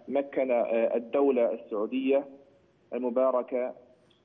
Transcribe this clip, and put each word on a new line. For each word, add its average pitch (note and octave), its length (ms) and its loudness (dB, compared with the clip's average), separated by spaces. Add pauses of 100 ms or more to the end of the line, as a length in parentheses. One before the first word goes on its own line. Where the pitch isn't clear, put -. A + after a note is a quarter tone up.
مكن، C#3 420 -2
آه، A2+ 460 2
الدولة B2 560 2
السعودية B2+ 720 -2 (680)
المباركة، B2 800 0 (500)